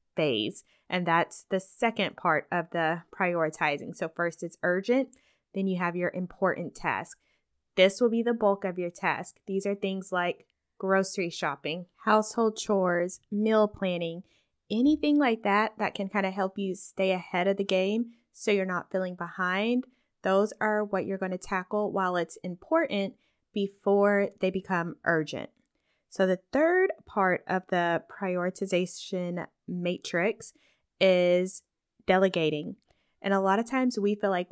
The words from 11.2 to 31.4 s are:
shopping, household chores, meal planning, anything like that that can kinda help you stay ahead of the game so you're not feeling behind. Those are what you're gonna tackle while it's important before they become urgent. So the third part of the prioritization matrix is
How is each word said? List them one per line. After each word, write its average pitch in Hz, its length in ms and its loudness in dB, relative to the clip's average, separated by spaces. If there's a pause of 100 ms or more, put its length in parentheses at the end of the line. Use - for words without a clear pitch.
shopping, 165 580 -6 (180)
household 214 520 2
chores, 185 640 0 (100)
meal 214 380 4
planning, 175 540 -4 (480)
anything 294 480 4
like 233 240 2
that 208 340 2
that - 180 -2
can 196 140 -4
kinda 190 220 -2
help 190 280 -4
you 196 160 -2
stay 190 380 -2
ahead 185 340 -2
of 196 120 2
the 202 60 -2
game 196 480 0 (200)
so - 180 -4
you're 196 140 2
not 185 260 -6
feeling 185 240 -4
behind. 190 720 -2 (360)
Those 196 360 2
are 214 240 0
what 208 220 -2
you're 190 140 -4
gonna 185 180 -4
tackle 196 560 -2
while 180 240 0
it's 170 200 -2
important 196 800 -2 (380)
before 202 800 2 (100)
they 185 100 2
become 185 540 -4
urgent. 156 460 -2 (600)
So 190 140 2
the 185 140 2 (120)
third 359 400 4 (140)
part 185 400 0
of 185 220 -2
the 170 380 0
prioritization 180 1400 -4 (200)
matrix 180 840 -4 (480)
is 180 600 4 (440)